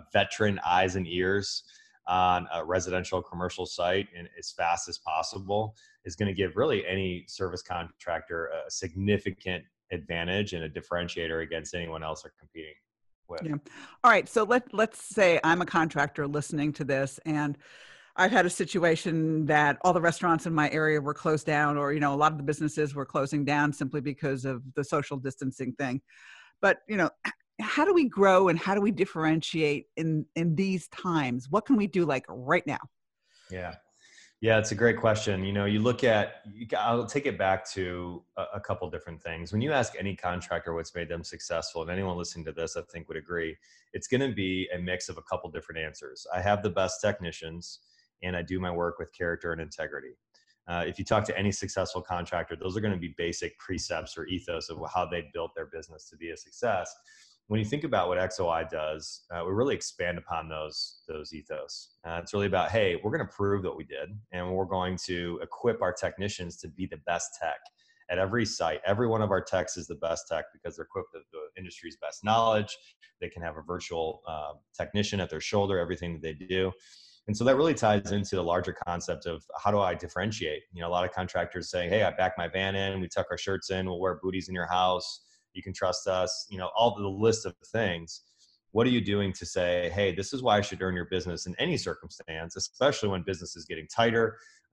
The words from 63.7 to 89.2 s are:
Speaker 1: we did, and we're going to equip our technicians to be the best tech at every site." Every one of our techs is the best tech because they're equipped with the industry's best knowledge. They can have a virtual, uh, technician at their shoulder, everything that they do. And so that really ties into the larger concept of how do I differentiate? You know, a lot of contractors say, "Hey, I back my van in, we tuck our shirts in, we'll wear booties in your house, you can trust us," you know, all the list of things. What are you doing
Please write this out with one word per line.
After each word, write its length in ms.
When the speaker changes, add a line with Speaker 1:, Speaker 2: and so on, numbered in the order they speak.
Speaker 1:
we 80
did, 340
and 180
we're 140
going 400
to 380
equip 400
our 100
technicians 720
to 60
be 180
the 120
best 400
tech 200
at 80
every 300
site." 400
Every 200
one 140
of 100
our 120
techs 340
is 100
the 100
best 300
tech 280
because 220
they're 100
equipped 260
with 200
the 280
industry's 380
best 260
knowledge. 500
They 80
can 140
have 160
a 40
virtual, 640
uh, 280
technician 460
at 80
their 140
shoulder, 360
everything 360
that 80
they 100
do. 400
And 100
so 80
that 120
really 180
ties 380
into 240
the 60
larger 320
concept 380
of 200
how 80
do 100
I 140
differentiate? 680
You 80
know, 80
a 40
lot 120
of 80
contractors 580
say, 200
"Hey, 140
I 60
back 280
my 100
van 260
in, 280
we 60
tuck 220
our 80
shirts 320
in, 140
we'll 160
wear 220
booties 260
in 60
your 120
house, 580
you 80
can 100
trust 340
us," 440
you 80
know, 180
all 180
the 140
list 380
of 100
things. 520
What 140
are 40
you 100
doing 340